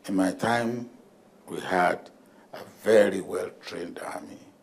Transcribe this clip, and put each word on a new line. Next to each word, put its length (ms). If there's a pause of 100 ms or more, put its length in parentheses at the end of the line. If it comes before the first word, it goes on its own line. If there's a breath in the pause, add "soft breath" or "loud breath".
in 80
my 160
time, 580 (580)
we 140
had 480 (440 loud breath)
a 60 (240)
very 380
well-trained 800
army 400 (240)